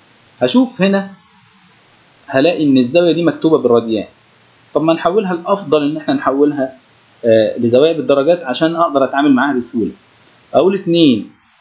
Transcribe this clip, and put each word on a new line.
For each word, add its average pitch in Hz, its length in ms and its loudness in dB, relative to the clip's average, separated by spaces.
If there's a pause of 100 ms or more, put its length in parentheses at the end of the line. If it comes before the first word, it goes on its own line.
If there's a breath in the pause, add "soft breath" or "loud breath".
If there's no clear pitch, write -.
(420)
هشوف 240 400 0
هنا 196 280 0 (1160)
هلاقي 160 360 0
إن 135 140 2
الزاوية 160 340 2
دي 165 120 -2
مكتوبة 156 340 0
بالراديان. 113 500 0 (680)
طب 147 80 0
ما 160 120 0
نحولها، 185 400 -2
الأفضل 170 500 -2
إن 151 140 -4
إحنا 151 160 -6
نحولها، 139 640 -2 (480)
آه، 110 340 2
لزوايا 127 340 2
بالدرجات 143 500 0
عشان 160 320 -4
أقدر 151 280 0
أتعامل 139 300 0
معاها 127 240 0
بسهولة. 117 340 -6 (600)
أقول 165 220 2
اتنين 170 560 0 (300)